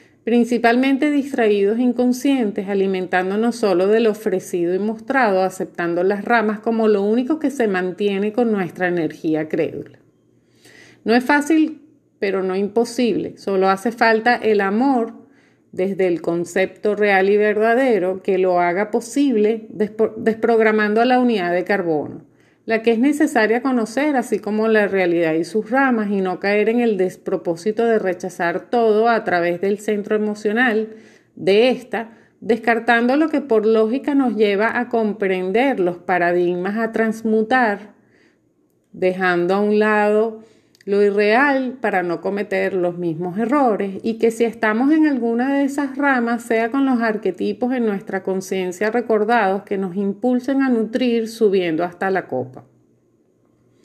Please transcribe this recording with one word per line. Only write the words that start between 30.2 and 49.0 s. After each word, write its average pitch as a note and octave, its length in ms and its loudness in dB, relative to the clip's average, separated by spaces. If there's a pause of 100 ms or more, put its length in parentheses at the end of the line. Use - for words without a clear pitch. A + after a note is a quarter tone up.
de G3+ 320 2
esta, A3+ 420 -4 (300)
descartando A#3 760 0
lo D#4 120 2
que D4+ 120 -2
por A3+ 260 2
lógica A3+ 500 2
nos B3+ 180 0
lleva G#3 460 2
a A#3+ 80 -4
comprender G3+ 920 0
los F3 200 -2
paradigmas F3+ 800 0
a A3+ 140 -2
transmutar, A3 1040 0 (1000)
dejando F3+ 640 0
a G3+ 60 0
un G#3 180 2
lado G#3+ 640 2 (420)
lo G3+ 180 2
irreal A#3 800 2
para F#3+ 240 0
no E3 160 -4
cometer F#3+ 520 -2
los F3 240 -2
mismos F3 420 -6
errores, A3 680 0
y A3+ 140 -4
que A3+ 120 2
si A3+ 140 -2
estamos A3+ 480 0
en D#4 160 4
alguna B3 500 0
de C#4+ 60 2
esas C#4 320 -4
ramas, A#3+ 480 0
sea A3+ 260 0
con C#4 160 0
los B3 160 2
arquetipos G#3 720 -2
en A#3+ 120 0
nuestra G3 360 -4
conciencia F#3+ 720 -4
recordados G#3+ 720 0